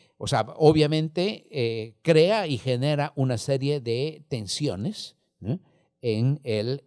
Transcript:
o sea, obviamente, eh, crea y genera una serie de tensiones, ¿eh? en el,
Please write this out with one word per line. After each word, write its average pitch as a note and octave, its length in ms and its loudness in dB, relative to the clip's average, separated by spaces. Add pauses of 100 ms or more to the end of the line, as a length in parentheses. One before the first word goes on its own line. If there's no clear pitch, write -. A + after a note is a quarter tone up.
(160)
o - 100 -10
sea, A#2 140 2 (160)
obviamente, D#3 920 2
eh, A2+ 520 -4
crea F3+ 440 4
y C#3 120 -4
genera C#3+ 560 -2
una C3 240 0
serie C#3 420 -2
de B2+ 480 -4
tensiones, A#2 880 -6 (260)
¿eh? B2+ 160 -4 (420)
en B2 440 0
el, A#2+ 420 -4